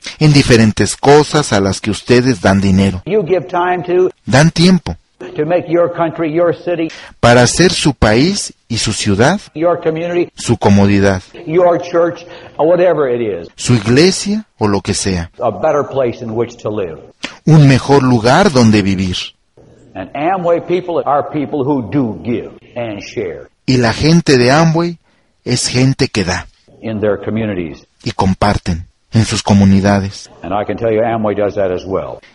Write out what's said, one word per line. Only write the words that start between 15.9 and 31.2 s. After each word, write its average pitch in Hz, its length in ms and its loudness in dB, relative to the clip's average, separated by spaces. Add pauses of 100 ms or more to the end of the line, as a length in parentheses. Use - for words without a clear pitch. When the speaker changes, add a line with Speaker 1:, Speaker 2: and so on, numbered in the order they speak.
Speaker 2:
place 123 320 -4
in 113 140 -10
which 117 220 -4
to - 120 -8
live. 92 280 -6 (480)
Speaker 1:
Un 156 220 8
mejor 139 340 4
lugar 131 500 2
donde 110 300 4
vivir. 92 340 -2 (800)
Speaker 2:
And - 200 -14
Amway 170 460 0
people 175 460 -4
are 139 160 2 (100)
people 143 320 -4
who 131 260 -2
do 120 320 -2
give 101 280 -6 (260)
and 110 260 -10
share. 80 460 -10 (180)
Speaker 1:
Y 127 100 0
la 120 160 0
gente 156 440 2
de 123 140 4
Amway 165 480 0 (460)
es - 240 -4
gente 131 400 0
que 98 160 -2
da 90 240 -6 (340)
Speaker 2:
In 110 180 -8
their 101 240 0
communities. 104 600 -6 (160)
Speaker 1:
y - 80 -10
comparten 95 800 -2 (240)
en 113 120 2
sus 104 200 -4
comunidades. 98 840 2 (140)
Speaker 2:
And 85 100 -8
I 104 140 -2
can 104 100 -6
tell 113 160 -2
you 107 120 0
Amway 110 320 -2